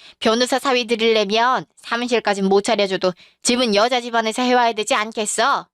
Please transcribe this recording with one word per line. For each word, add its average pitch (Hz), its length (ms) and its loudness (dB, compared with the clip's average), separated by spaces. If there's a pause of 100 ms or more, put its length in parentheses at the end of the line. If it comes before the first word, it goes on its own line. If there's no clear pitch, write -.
(180)
변호사 240 400 0
사위 247 280 0
들이려면 226 800 0 (100)
사무실까진 226 720 -2
못 196 160 4
차려줘도 190 500 0 (300)
집은 233 340 0
여자 247 240 2
집안에서 233 420 -2
해와야 247 300 2
되지 214 220 -4
않겠어? 220 800 -2